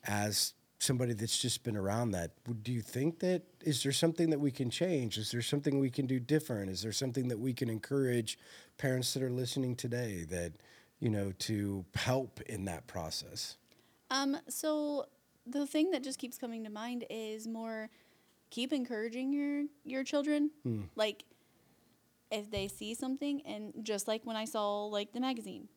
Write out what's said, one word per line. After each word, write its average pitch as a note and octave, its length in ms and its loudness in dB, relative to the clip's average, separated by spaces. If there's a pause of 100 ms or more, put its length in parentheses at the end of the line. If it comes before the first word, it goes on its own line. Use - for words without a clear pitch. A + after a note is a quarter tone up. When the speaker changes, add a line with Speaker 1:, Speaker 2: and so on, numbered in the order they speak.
Speaker 1:
as G#2 480 0 (280)
somebody B2 320 2
that's A2+ 260 0
just - 240 0
been A2 140 0
around G#2+ 360 2
that, E2+ 200 0 (120)
w-, A#2 180 -4
do A#2+ 100 -2
you A#2+ 80 0
think C#3+ 400 0
that, F#3 220 2 (180)
is C#3+ 220 2
there C3+ 100 2
something E3 380 4
that D3 100 4
we C#3+ 100 4
can B2 200 0
change? C#3+ 480 0
Is A2 120 -2
there A#2+ 120 0
something C#3 360 2
we C#3 120 4
can C3+ 160 0
do C3 120 2
different? A#2+ 520 2
Is F#2 120 -4
there A2 100 -2
something B2+ 360 0
that A#2 100 0
we B2+ 140 0
can A#2+ 160 0
encourage A#2+ 720 2 (400)
parents B2+ 360 2
that C3 80 0
are C3 80 0
listening B2 460 0
today A#2 540 -2
that, F2 220 -2 (460)
you A#2+ 120 2
know, G2+ 300 0
to G2+ 440 0 (100)
help C3 520 0
in G2 180 -6
that E2+ 220 -6
process? - 720 -8 (520)
Speaker 2:
Um, C#4 280 0 (100)
so D4+ 560 0 (420)
the C#4 200 0
thing D#4 240 4
that C#4 120 0
just C4 160 -6
keeps B3 200 -8
coming A3+ 260 -6
to G#3+ 60 -8
mind A#3 400 -4
is A3 360 -6
more A3+ 440 -6 (580)
keep B3+ 240 0
encouraging A#3+ 600 0
your, C#4+ 300 2 (200)
your C4 180 -2
children. D4 480 4 (120)
Speaker 1:
Hmm. A2+ 200 2 (140)
Speaker 2:
Like, G#3+ 280 2 (1040)
if G#3 200 -4
they G3 180 0
see G#3+ 260 -6
something, C#4 500 -2
and G#3+ 280 -8 (100)
just G#3+ 260 -2
like A3 160 0
when A3+ 120 -4
I A3 80 -2
saw, G#3 420 0
like, G#3 260 -2
the A#3+ 80 -4
magazine A3+ 560 -2